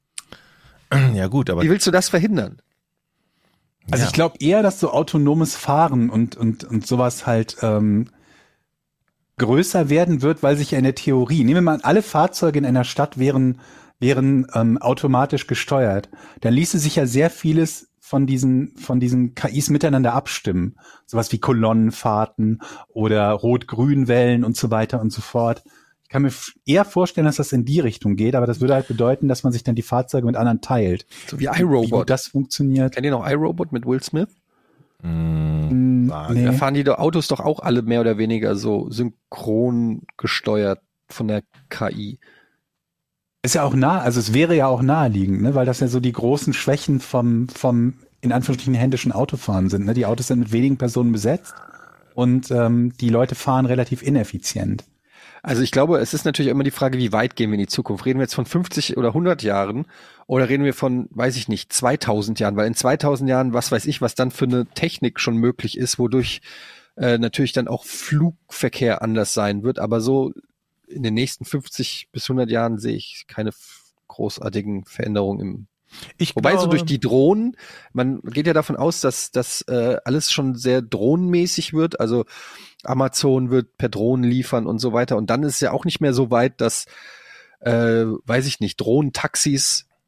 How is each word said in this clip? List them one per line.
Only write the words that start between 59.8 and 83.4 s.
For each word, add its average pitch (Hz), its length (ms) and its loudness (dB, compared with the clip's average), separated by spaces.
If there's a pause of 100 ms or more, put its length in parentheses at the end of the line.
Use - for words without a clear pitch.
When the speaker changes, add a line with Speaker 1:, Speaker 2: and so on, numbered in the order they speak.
Speaker 2:
oder 127 220 2
reden 139 160 2
wir 139 80 2
von, 127 380 -2
weiß 120 260 -2
ich 120 120 -8
nicht, 107 220 -4
zweitausend 113 720 0
Jahren? 104 160 0
Weil 107 100 2
in 117 80 -2
zweitausend 139 540 0
Jahren, 127 240 2
was 117 180 -2
weiß 117 140 0
ich, 151 160 -4
was 120 140 -2
dann 127 160 -2
für - 160 -2
eine 123 180 0
Technik - 560 -4
schon 117 160 -2
möglich 120 400 -2
ist, 123 220 -4
wodurch, 123 420 0 (560)
äh, 120 220 2
natürlich 120 340 -2
dann 123 160 -2
auch 120 160 -8
Flugverkehr - 1200 -2
anders 110 320 -2
sein 104 300 -2
wird. 127 140 -2
Aber 113 220 -2
so 135 320 0 (560)
in 139 140 -10
den 113 100 -2
nächsten 117 320 -4
fünfzig - 640 -8
bis - 160 -10
hundert 127 220 -2
Jahren 113 300 -2
sehe 113 180 -6
ich - 320 -14
keine 107 220 -6
f-, - 420 -20 (160)
großartigen 104 800 -8
Veränderungen 101 540 -4
im 98 260 -10 (500)
Speaker 1:
Ich - 200 -2
Speaker 2:
Wobei 151 160 2
so 196 60 4
Speaker 1:
glaube 180 180 2
Speaker 2:
durch 165 80 -2
die 143 160 -2
Drohnen, 170 560 2 (360)
man 127 300 -2
geht 143 240 -6
ja 170 80 2
davon 151 220 0
aus, 160 260 -2
dass - 280 -2
das, - 320 -4
äh, 120 340 0 (100)
alles 147 260 0
schon 135 220 0
sehr 127 260 0
drohnenmäßig 170 920 0
wird. 160 260 -2
Also 113 240 0 (600)
Amazon 131 680 0